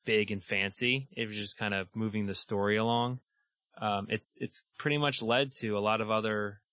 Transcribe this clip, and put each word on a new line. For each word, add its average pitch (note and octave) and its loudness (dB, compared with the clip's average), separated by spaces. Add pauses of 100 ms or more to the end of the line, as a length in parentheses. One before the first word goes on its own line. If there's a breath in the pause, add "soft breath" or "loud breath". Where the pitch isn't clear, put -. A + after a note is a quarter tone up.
big G#2+ 4
and G2 -4
fancy, B2 0
it A#2+ -2
was G#2+ -6
just G#2 -6
kind G#2 -2
of F#2+ -2
moving G#2+ -2
the G2 -2
story G2+ 0
along. A#2+ 2 (600)
Um, G2+ 0
it, A2 -2 (140)
it's - -8 (160)
pretty D3 0
much C#3+ 0
led B2+ 2
to G#2+ 0
a G#2 0
lot G#2+ 2
of A2 -2
other, G#2+ 0 (120)